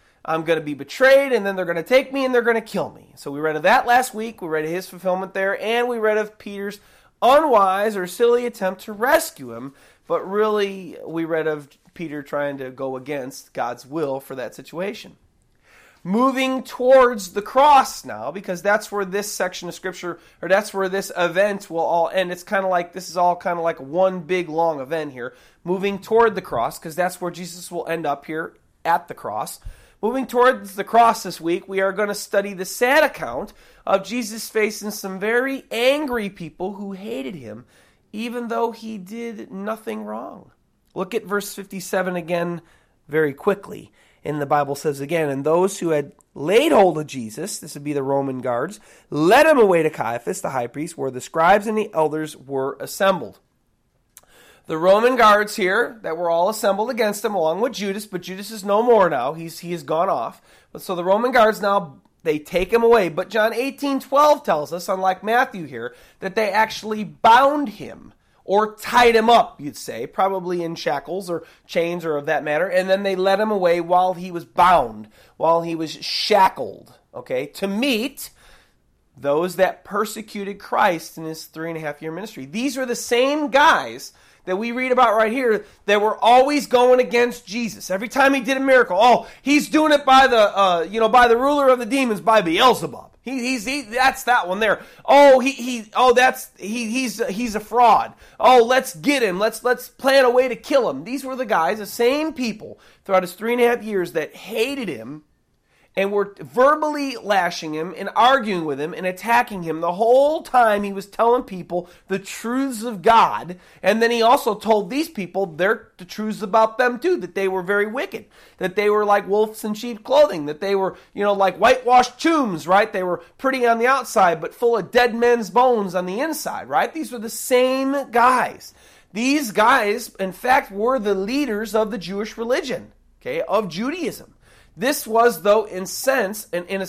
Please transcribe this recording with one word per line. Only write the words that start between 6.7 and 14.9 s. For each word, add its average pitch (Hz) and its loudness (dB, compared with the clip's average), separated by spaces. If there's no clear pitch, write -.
unwise 214 4
or 180 -6
silly 240 2
attempt 196 -6
to 220 -14
rescue 214 0
him. 127 -12
But 170 -4
really, 202 -2
we 165 -6
read 156 -2
of 147 -6
Peter 147 -10
trying 143 -6
to 131 -12
go 131 -8
against 135 -12
God's 123 -8
will 135 -6
for 135 -16
that 120 -10
situation. 185 -12